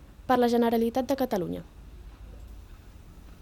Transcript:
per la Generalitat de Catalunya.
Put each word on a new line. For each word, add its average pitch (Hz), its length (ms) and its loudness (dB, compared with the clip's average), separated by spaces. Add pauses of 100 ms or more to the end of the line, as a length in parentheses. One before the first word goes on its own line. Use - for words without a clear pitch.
(300)
per 240 80 6
la 240 160 6
Generalitat 233 560 4
de 269 80 2
Catalunya. 180 460 -2 (1800)